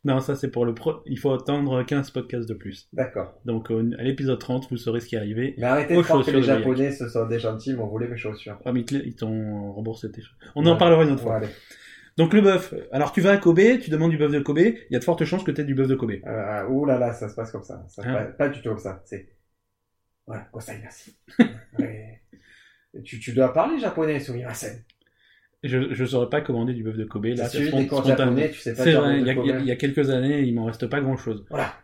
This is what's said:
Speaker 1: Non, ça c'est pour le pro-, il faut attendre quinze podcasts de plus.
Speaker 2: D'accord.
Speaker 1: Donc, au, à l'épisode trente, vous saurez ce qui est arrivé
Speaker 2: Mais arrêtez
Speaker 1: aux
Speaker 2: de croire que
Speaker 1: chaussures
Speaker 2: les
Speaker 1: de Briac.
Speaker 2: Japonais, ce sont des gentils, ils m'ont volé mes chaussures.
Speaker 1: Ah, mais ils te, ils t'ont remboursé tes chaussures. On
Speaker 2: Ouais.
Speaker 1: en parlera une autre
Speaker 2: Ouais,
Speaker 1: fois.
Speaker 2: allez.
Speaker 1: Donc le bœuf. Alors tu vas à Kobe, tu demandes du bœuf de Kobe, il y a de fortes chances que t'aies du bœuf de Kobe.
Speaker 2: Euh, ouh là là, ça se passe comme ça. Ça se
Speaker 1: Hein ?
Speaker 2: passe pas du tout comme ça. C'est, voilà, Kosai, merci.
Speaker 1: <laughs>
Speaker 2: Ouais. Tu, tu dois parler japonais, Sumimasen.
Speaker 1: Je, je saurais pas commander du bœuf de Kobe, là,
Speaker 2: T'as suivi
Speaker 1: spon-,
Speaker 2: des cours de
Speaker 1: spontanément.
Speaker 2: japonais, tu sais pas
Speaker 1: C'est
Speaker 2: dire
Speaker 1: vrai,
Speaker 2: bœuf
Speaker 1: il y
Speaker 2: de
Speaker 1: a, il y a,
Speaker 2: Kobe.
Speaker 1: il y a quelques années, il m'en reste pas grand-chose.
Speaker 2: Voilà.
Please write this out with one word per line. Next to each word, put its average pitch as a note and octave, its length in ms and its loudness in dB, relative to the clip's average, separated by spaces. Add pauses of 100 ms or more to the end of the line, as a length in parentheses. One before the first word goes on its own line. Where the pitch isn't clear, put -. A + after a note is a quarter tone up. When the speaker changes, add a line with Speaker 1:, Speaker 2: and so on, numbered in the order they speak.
Speaker 1:
Non, C3 160 2
ça C#3+ 160 -4
c'est A#2+ 140 -4
pour A#2+ 160 0
le A#2 80 -2
pro-, D#3 320 -4
il C3 120 -6
faut C#3 140 0
attendre C3 500 -2
quinze C#3 280 -2
podcasts A#2+ 360 -6
de A2 60 -8
plus. - 400 -12
Speaker 2:
D'accord. - 540 -6
Speaker 1:
Donc, A2+ 240 -4
au, A2+ 80 0
à A2+ 240 -2
l'épisode C3 360 -2
trente, B2+ 320 -6
vous B2+ 60 -4
saurez A#2 240 -4
ce A#2 60 -16
qui - 80 -8
est A2+ 40 -2
arrivé A2 380 -4
Speaker 2:
Mais A#2+ 80 -4
arrêtez D3 320 2
Speaker 1:
aux F3 60 8
Speaker 2:
de - 20 -
croire D#3+ 160 4
que C3 100 2
Speaker 1:
chaussures C3+ 100 6
Speaker 2:
les B2+ 60 4
Speaker 1:
de - 60 -
Briac. A2+ 100 2
Speaker 2:
Japonais, C3 300 2
ce B2 160 -8
sont A2+ 180 0
des A2+ 120 -2
gentils, A2+ 320 -4
ils C3 60 -2
m'ont A2+ 100 -6
volé A2 200 -4
mes A#2 120 -8
chaussures. G#2+ 480 -10
Speaker 1:
Ah, B2+ 60 -2
mais B2 80 2
ils A#2 40 -6
te, C3+ 120 -6
ils B2+ 200 -6
t'ont G#2+ 560 -4
remboursé A2+ 400 -8
tes - 80 -14
chaussures. - 160 -20 (200)
On D3 100 2
Speaker 2:
Ouais. E3+ 60 10
Speaker 1:
en E3 40 6
parlera E3 280 8
une D3+ 80 4
autre A#2 100 0
Speaker 2:
Ouais, A#2 80 -2
Speaker 1:
fois. A2+ 60 0
Speaker 2:
allez. A2 120 -4 (680)
Speaker 1:
Donc E3 140 4
le G#3+ 100 8
bœuf. G3 300 4 (200)
Alors C#3+ 180 0
tu - 100 0
vas F#3 120 6
à G3+ 60 6
Kobe, E3+ 200 6 (240)
tu - 80 -10
demandes D#3 220 2
du D#3 60 0
bœuf D3 120 4
de D3 80 2
Kobe, D3 200 0
il A3 180 6 (140)
y - 40 0
a B2 60 2
de - 40 -12
fortes E3 200 2
chances F#3 180 -2
que - 80 -2
t'aies C#3+ 140 -4
du C#3 100 -2
bœuf C3 140 2
de C3+ 80 2
Kobe. A#2+ 160 -4 (120)
Speaker 2:
Euh, G#2+ 440 -6
ouh C3 180 0
là C3 100 4
là, A#2+ 160 0
ça A2 160 -10
se - 60 -14
passe A2+ 160 -8
comme - 140 -10
ça. F2+ 240 -16
Ça - 160 -16
se B2 40 -4
Speaker 1:
Hein ? C3 60 -2
Speaker 2:
passe G#2+ 220 -4
pas C#3+ 140 0
du - 120 -12
tout A#2+ 60 -6
comme G#2+ 100 -4
ça. F#2 260 -12
C'est, - 260 -14 (920)
voilà, A2 180 -12 (100)
Kosai, A2 280 -14
merci. - 360 -20 (220)
Speaker 1:
<laughs> - 420 2
Speaker 2:
Ouais. - 400 -10 (840)
Tu, - 140 -14
tu A#2 140 -10
dois B2+ 200 2
parler C4 280 0
japonais, D#3+ 400 -2
Sumimasen. A#2+ 640 -10 (800)
Speaker 1:
Je, B2+ 280 0
je A#2+ 120 -2
saurais B2 240 0
pas D3 120 0
commander B2 320 -2
du A#2 120 -6
bœuf A2 120 -6
de A2 80 -4
Kobe, G#2+ 200 -6
là, A#2+ 120 0
Speaker 2:
T'as A#2+ 120 -4
suivi C#3+ 200 -2
Speaker 1:
spon-, C#3 100 0
Speaker 2:
des C3+ 100 2
cours C#3 140 0
de B2+ 60 0
Speaker 1:
spontanément. B2+ 280 4
Speaker 2:
japonais, D3+ 160 0
tu - 80 -18
sais A#2 140 -6
pas B2+ 100 -2
Speaker 1:
C'est E3 60 8
Speaker 2:
dire D3+ 100 6
Speaker 1:
vrai, C#3+ 200 2
Speaker 2:
bœuf - 0 -
Speaker 1:
il - 20 2
y - 20 2
Speaker 2:
de B2 60 2
Speaker 1:
a, - 20 0
il B2+ 140 0
y C#3+ 40 2
a, - 40 0
Speaker 2:
Kobe. C3 80 -2
Speaker 1:
il C#3 40 -2
y B2+ 60 0
a B2 40 0
quelques C#3 340 0
années, C3+ 320 2
il B2 120 2
m'en A2+ 120 -2
reste A2+ 200 -4
pas C#3 140 -2
grand-chose. B2 500 -4
Speaker 2:
Voilà. - 340 -4